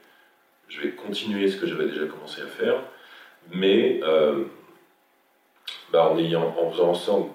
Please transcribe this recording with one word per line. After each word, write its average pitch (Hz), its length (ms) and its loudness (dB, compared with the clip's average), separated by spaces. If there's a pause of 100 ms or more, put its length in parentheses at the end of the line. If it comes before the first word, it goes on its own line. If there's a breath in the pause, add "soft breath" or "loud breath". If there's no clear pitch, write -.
(680 soft breath)
je - 120 -16
vais - 120 -4
continuer 101 560 -2
ce 98 100 -2
que 87 80 -2
j'avais 78 200 -2
déjà 76 200 -4
commencé - 340 -12
à 76 60 -10
faire, - 360 -2 (680 loud breath)
mais, 95 500 4
euh, 76 420 2 (1500)
bah, 82 180 6
en 80 80 2
ayant, 82 400 0
en 82 120 0
faisant 87 200 2
en 87 40 2
sorte 87 400 0